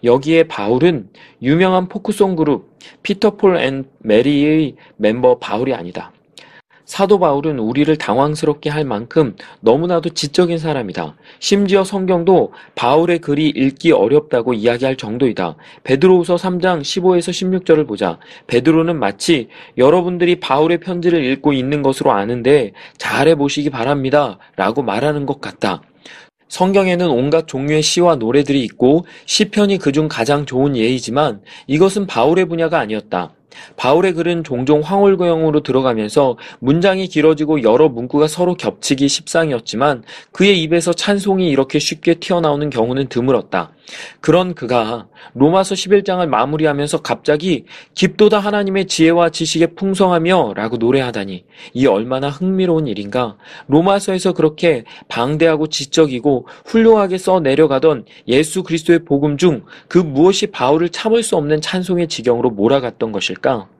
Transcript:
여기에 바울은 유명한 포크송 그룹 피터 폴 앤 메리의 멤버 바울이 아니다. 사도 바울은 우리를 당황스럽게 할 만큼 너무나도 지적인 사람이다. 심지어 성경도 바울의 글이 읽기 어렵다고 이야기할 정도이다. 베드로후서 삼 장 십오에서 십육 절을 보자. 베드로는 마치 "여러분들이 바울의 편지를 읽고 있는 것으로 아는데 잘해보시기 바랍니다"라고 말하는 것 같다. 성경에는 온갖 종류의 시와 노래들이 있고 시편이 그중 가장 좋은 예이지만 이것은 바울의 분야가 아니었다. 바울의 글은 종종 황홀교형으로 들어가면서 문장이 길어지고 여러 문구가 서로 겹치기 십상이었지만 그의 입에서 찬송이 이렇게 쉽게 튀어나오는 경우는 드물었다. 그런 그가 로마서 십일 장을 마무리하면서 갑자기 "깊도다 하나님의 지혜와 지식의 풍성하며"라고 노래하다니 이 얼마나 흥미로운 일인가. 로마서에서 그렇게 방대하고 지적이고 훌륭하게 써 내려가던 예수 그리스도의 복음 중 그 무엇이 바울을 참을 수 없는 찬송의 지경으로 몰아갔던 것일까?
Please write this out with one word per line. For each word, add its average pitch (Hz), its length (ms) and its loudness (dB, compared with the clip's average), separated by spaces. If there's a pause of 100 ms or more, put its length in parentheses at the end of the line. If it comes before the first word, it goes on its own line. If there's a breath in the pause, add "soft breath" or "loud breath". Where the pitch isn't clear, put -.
여기에 156 420 2
바울은 127 640 -2 (340 soft breath)
유명한 185 440 2
포크송 196 480 -2
그룹 147 360 -2 (320 loud breath)
피터 202 340 -2
폴 180 200 2
앤 131 280 -4 (140)
메리의 143 760 2 (200 soft breath)
멤버 123 400 2
바울이 123 380 -4
아니다. 90 380 -14 (760 loud breath)
사도 196 280 2
바울은 147 380 0
우리를 131 380 0
당황스럽게 151 760 -2
할 151 140 -4
만큼 120 540 -2 (240 loud breath)
너무나도 165 480 0
지적인 170 480 -2
사람이다. 117 580 -6 (240 soft breath)
심지어 196 460 2
성경도 185 680 0 (240 loud breath)
바울의 165 440 2
글이 156 280 -2
읽기 139 460 0
어렵다고 123 600 2
이야기할 120 440 -2
정도이다. 107 580 -4 (300 loud breath)
베드로후서 175 520 2
삼 180 220 -4
장 170 240 -2
십오에서 180 480 -2
십육 185 340 -4
절을 156 200 4
보자. 95 340 -4 (280 loud breath)
베드로는 160 520 0
마치 113 480 -2 (300 loud breath)
"여러분들이 170 640 2
바울의 160 400 0
편지를 175 420 0
읽고 135 300 0
있는 139 280 -2
것으로 135 300 0
아는데 117 640 0 (240 loud breath)
잘해보시기 143 720 0
바랍니다"라고 127 1120 -2
말하는 139 420 -2
것 139 140 -6
같다. 98 420 -6 (680 loud breath)
성경에는 185 600 0
온갖 147 380 0
종류의 147 360 -2
시와 170 340 2
노래들이 139 480 0
있고 139 400 2 (200 loud breath)
시편이 208 520 0
그중 151 320 0
가장 139 360 -2
좋은 131 300 0
예이지만 120 680 -2 (260 loud breath)
이것은 190 380 2
바울의 165 440 2
분야가 165 300 -2
아니었다. 104 540 -6 (420 loud breath)
바울의 170 380 2
글은 170 300 -2
종종 139 380 0
황홀교형으로 170 800 2
들어가면서 127 760 0 (220 loud breath)
문장이 180 480 0
길어지고 151 560 0
여러 127 260 4
문구가 127 380 -2
서로 180 280 -2
겹치기 139 520 -2
십상이었지만 139 960 -2 (280 loud breath)
그의 190 320 2
입에서 165 300 0
찬송이 190 560 -2
이렇게 135 300 0
쉽게 165 360 -2
튀어나오는 151 540 -2
경우는 127 400 -2
드물었다. 117 640 -2 (480 loud breath)
그런 180 320 2
그가 117 540 -4 (260 loud breath)
로마서 180 420 2
십일 196 280 0
장을 180 220 -2
마무리하면서 147 760 -2
갑자기 151 640 -2 (280 loud breath)
"깊도다 208 460 2
하나님의 196 480 -2
지혜와 170 440 2
지식의 165 440 -2
풍성하며"라고 170 1040 0
노래하다니 113 680 -2 (280 loud breath)
이 127 140 0
얼마나 127 420 0
흥미로운 180 580 0
일인가. 107 500 -6 (300 loud breath)
로마서에서 185 640 2
그렇게 156 520 0 (240 loud breath)
방대하고 151 580 0
지적이고 139 800 0 (180 loud breath)
훌륭하게 214 520 2
써 185 240 0
내려가던 139 640 2 (220 loud breath)
예수 156 360 0
그리스도의 165 420 0
복음 143 320 -2
중 147 240 2 (260 loud breath)
그 - 100 2
무엇이 175 500 2
바울을 160 420 0
참을 226 340 -2
수 220 120 -4
없는 151 260 0
찬송의 175 460 -4
지경으로 120 440 0
몰아갔던 113 600 -2
것일까? 104 560 -4 (120)